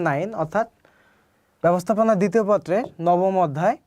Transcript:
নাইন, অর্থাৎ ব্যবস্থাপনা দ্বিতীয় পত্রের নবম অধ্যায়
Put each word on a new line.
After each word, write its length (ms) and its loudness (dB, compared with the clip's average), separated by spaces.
নাইন, 200 -2
অর্থাৎ 240 -4
ব্যবস্থাপনা 580 2
দ্বিতীয় 300 2
পত্রের 340 0
নবম 280 2
অধ্যায় 300 -2